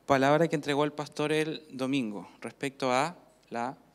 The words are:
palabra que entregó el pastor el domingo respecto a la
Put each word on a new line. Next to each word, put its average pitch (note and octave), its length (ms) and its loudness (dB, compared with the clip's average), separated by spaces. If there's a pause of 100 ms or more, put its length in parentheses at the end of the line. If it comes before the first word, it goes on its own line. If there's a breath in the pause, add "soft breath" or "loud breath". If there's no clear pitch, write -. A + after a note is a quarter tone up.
palabra C#3+ 440 4
que D#3+ 80 -2
entregó C#3+ 260 0
el D3+ 100 0
pastor D3+ 400 -4
el D#3 380 -2
domingo B2 580 -4 (120)
respecto C3 520 -4
a D3+ 240 0 (320)
la A#2+ 300 -6 (160)